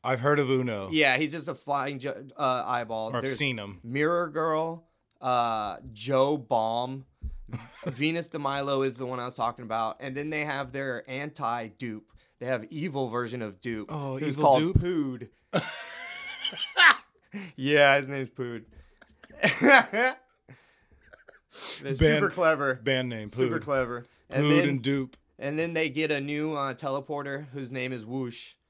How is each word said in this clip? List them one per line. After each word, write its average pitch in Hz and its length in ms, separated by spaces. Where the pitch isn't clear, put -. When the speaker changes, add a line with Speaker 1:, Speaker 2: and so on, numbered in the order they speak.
Speaker 1:
I've 123 160
heard 143 180
of 131 120
Uno. 117 420
Speaker 2:
Yeah, 143 240
he's 151 160
just 160 160
a 147 60
flying 143 440
ju-, 135 380
uh, 127 300
eyeball. 113 460
Speaker 1:
Or 123 40
I've 117 60
Speaker 2:
There's 135 140
Speaker 1:
seen 135 220
him. 101 240
Speaker 2:
Mirror 156 460
Girl, 160 560
uh, 117 580
Joe 135 440
Bomb. 123 720
Speaker 1:
<laughs> - 400
Speaker 2:
Venus 160 420
de 165 100
Milo 139 440
is 131 140
the 127 100
one 127 120
I 123 60
was 123 100
talking 120 300
about. 110 360
And 131 160
then 147 140
they 151 140
have 139 280
their 135 380
anti-dupe. 120 1000
They 120 80
have 123 240
evil 143 380
version 120 340
of 98 180
dupe, 110 300
Speaker 1:
Oh, 139 280
Speaker 2:
who's 147 180
Speaker 1:
evil 151 80
Speaker 2:
called 135 160
Speaker 1:
dupe? - 60
Speaker 2:
Pood. 147 480
Speaker 1:
<laughs> 170 100
Speaker 2:
Yeah, 143 420
his 135 100
name's 135 220
Pood. 120 340
<laughs> - 440
They're 254 540
Speaker 1:
Band 135 160
Speaker 2:
super 156 320
clever. 147 460
Speaker 1:
band 127 320
name, 110 200
Speaker 2:
Super 127 280
Speaker 1:
Pood. - 60
Speaker 2:
clever. 123 420
And 143 140
Speaker 1:
Pood 151 180
Speaker 2:
then 165 60
Speaker 1:
and 135 140
dupe. 135 340
Speaker 2:
and 147 200
then 170 140
they 160 160
get 151 220
a 143 100
new, 147 340
uh, 139 200
teleporter 139 760
whose 131 200
name 127 200
is 117 120
Whoosh. 123 500